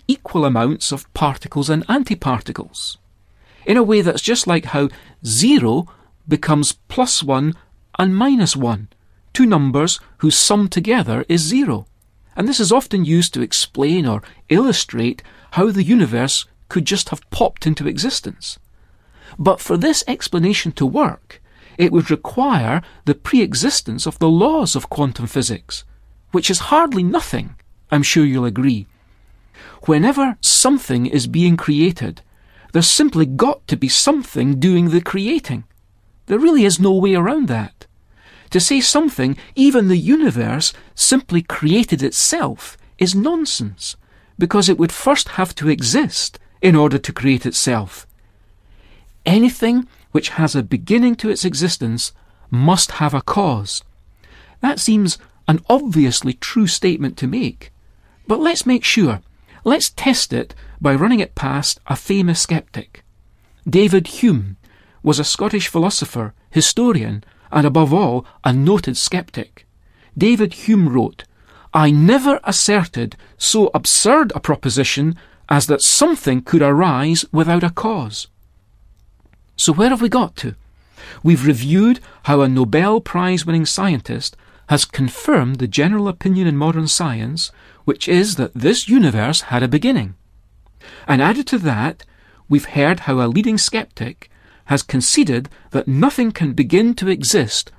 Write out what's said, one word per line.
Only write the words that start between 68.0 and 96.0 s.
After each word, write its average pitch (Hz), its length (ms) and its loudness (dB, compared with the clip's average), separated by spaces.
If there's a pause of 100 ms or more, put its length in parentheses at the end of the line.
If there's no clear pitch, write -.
a 127 100 0
noted 143 440 2
skeptic. - 680 -8 (520)
David 208 360 2
Hume 202 360 2
wrote, 120 340 -2 (500)
"I 151 180 4
never 262 520 4
asserted 175 720 -2 (220)
so - 360 2
absurd 240 640 2
a - 40 2
proposition 139 760 -2 (340)
as 143 180 2
that 147 140 2
something 147 600 2
could 160 200 2
arise 147 720 2
without 170 320 2
a 175 60 0
cause." 170 580 -6 (1300)
So - 180 2
where 208 160 2
have 240 120 -2
we 233 80 2
got 240 280 -2
to? 113 180 -10 (680)
We've 156 220 4
reviewed 156 540 2 (240)
how 143 180 4
a 135 80 2
Nobel 151 500 2
Prize-winning 165 680 -2
scientist 135 680 -4 (320)
has - 180 0
confirmed 135 720 -2
the 123 100 -4
general 196 400 0
opinion 185 400 0
in 147 100 0
modern 160 300 0
science, 135 640 -4 (340)
which - 240 -2
is 185 260 2
that - 180 -4
this 151 360 0
universe 147 520 2
had 123 220 -2
a 127 60 0
beginning. 143 460 0 (920)
And 135 140 2
added 226 260 0
to 254 120 0
that, 143 440 -4 (460)
we've 147 160 2
heard 143 360 0
how 131 200 -2
a 120 60 0
leading 208 300 0
skeptic - 720 -6 (360)
has 139 180 -2
conceded 135 640 0 (240)
that 139 160 -4
nothing 190 460 0